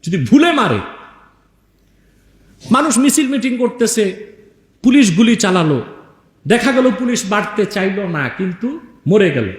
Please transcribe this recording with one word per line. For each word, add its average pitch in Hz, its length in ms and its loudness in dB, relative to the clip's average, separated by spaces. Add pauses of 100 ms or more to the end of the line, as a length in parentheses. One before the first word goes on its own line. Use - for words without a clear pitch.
যদি 165 220 -4
ভুলে 302 280 4
মারে, 190 260 0 (1900)
মানুষ 262 280 2
মিছিল 277 300 2
মিটিং 254 280 -2
করতেছে, 226 760 -2 (480)
পুলিশ 240 340 4
গুলি 226 200 4
চালালো, 170 460 0 (640)
দেখা 226 260 2
গেল 254 180 2
পুলিশ 240 400 -4
মারতে 208 360 -2
চাইল 190 340 -4
না, 160 280 -4
কিন্তু 190 520 -6 (280)
মরে 190 220 4
গেল 110 280 -4